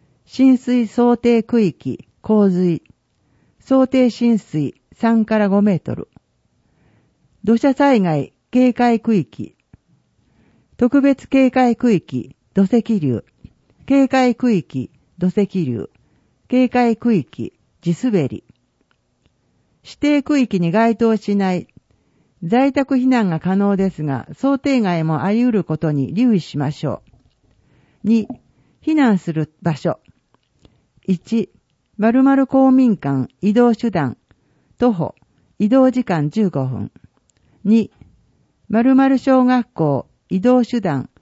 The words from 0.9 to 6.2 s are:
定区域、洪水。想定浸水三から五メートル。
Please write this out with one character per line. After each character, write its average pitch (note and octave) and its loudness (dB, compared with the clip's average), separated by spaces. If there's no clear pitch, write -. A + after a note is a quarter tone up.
定 A#3 2
区 A#3 0
域、 D3 -4
洪 G#3 2
水。 F3+ 0
想 C4 2
定 B3+ 2
浸 A#3 0
水 D3+ -6
三 A3+ 0
か A3 -2
ら G3+ 0
五 G3+ 2
メ G3+ 2
ー D3+ -4
ト - -8
ル。 - -14